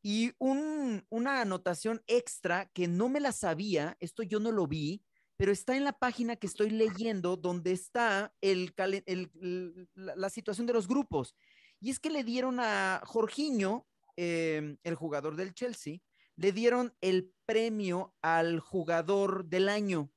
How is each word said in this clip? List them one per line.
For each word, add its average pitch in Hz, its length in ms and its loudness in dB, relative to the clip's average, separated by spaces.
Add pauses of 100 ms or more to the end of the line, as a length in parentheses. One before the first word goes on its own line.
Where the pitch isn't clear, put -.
Y 220 360 2
un, 269 680 0
una 254 320 0
anotación 190 640 -2
extra 196 680 0
que 180 140 0
no 185 200 2
me 285 120 0
la 269 120 0
sabía, 170 680 -2
esto 175 220 -8
yo 208 160 -2
no 226 140 0
lo 190 140 2
vi, 156 360 -4 (340)
pero 196 140 2
está 254 260 0
en 277 80 0
la 277 80 0
página 240 440 -2
que 208 100 -8
estoy 208 240 0
leyendo, 208 680 0
donde 175 360 -2
está 208 720 0
el 185 320 2
calen-, 196 320 -2
el, 180 240 -4 (100)
el, 180 540 -6
la, 190 200 -12
la 190 160 -2
situación 214 360 -4
de 247 80 0
los 208 120 2
grupos. 185 480 0 (460)
Y 220 100 -4
es 262 100 -4
que 311 100 -2
le 285 140 0
dieron 247 360 0
a 196 440 0
Jorginho, 226 840 0 (300)
eh, 160 680 -2
el 170 140 -4
jugador 151 400 -4
del 190 180 -6
Chelsea, 196 440 -8 (360)
le 185 180 4
dieron 240 480 4
el 185 320 2 (140)
premio 214 720 0
al 165 400 4
jugador 185 840 0
del 185 220 2
año. 196 480 0